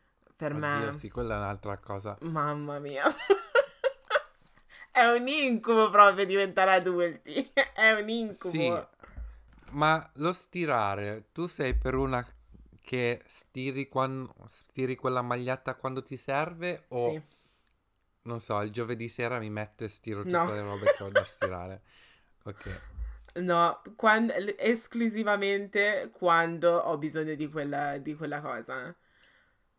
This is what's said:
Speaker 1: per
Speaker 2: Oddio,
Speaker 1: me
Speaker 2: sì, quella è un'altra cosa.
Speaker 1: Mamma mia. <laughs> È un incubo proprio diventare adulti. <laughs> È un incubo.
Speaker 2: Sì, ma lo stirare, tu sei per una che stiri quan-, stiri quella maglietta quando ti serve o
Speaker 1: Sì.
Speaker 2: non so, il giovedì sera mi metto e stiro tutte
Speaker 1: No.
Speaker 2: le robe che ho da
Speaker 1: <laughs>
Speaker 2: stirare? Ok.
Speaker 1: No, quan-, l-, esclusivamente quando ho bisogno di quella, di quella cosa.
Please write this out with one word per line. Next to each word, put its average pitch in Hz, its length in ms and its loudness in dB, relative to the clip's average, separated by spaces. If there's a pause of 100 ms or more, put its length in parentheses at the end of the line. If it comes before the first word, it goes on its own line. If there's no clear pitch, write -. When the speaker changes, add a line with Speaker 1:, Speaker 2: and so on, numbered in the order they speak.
(360)
Speaker 1:
per 147 180 -4
Speaker 2:
Oddio, 147 320 -2
Speaker 1:
me 110 80 -4
Speaker 2:
sì, 147 160 -12
quella 113 260 -4
è - 20 0
un'altra 101 420 -4
cosa. 101 420 -8
Speaker 1:
Mamma 147 580 -4
mia. 143 240 -6
<laughs> - 140 0 (1700)
È 254 140 6
un 240 220 4
incubo 233 640 4
proprio 196 360 8
diventare 190 480 2
adulti. 180 800 0
<laughs> - 220 2
È 220 180 6
un 214 180 0
incubo. 220 400 -4
Speaker 2:
Sì, 160 240 0 (1000)
ma 156 440 2
lo 160 180 0
stirare, 107 1000 -2
tu 175 160 -6
sei 131 280 -2
per 131 200 0
una 131 300 -2 (540)
che 120 480 -2
stiri 131 600 -8
quan-, 131 400 -4 (200)
stiri - 480 -6
quella 127 260 -2
maglietta 123 540 -4
quando 131 260 -6
ti 131 160 -12
serve 165 720 -4
o 120 220 0
Speaker 1:
Sì. 156 100 -6 (1000)
Speaker 2:
non 117 160 -8
so, 107 220 -4
il 107 100 -4
giovedì 117 360 -6
sera 120 300 -4
mi 107 140 -8
metto 107 320 -8
e 110 60 -4
stiro 104 340 -10
tutte 180 140 0
Speaker 1:
No. 170 140 0
Speaker 2:
le 104 100 -6
robe 101 300 0
che - 120 -2
ho - 60 -8
da - 140 2
Speaker 1:
<laughs> - 0 -
Speaker 2:
stirare? 92 580 -8 (640)
Ok. 95 380 -12 (540)
Speaker 1:
No, 170 460 2 (140)
quan-, 220 300 4 (100)
l-, 202 220 -4
esclusivamente 208 1500 0
quando 170 640 4
ho 160 200 0
bisogno 156 380 -4
di 147 120 -6
quella, 143 520 -4
di 147 160 -8
quella 147 260 -8
cosa. 131 520 -8 (840)